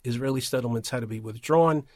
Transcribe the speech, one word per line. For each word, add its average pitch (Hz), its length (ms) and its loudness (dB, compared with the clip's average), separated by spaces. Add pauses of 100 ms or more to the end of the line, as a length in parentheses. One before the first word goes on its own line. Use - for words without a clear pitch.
Israeli 131 380 -2
settlements 120 480 -2
had 127 120 -4
to 113 60 -6
be 110 120 -8
withdrawn 151 640 2 (120)